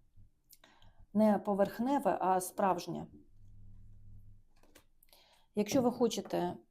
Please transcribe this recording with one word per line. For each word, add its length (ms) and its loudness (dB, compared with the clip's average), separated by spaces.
не 260 4
поверхневе, 800 0
а 200 2
справжнє. 680 -2
Якщо 260 2
ви 100 2
хочете 680 -2